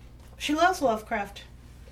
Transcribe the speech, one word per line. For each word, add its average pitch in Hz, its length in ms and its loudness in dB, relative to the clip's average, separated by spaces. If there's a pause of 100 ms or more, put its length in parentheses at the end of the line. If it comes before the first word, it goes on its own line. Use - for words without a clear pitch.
(380)
She - 160 -2
loves 349 280 4
Lovecraft. 220 640 -2 (480)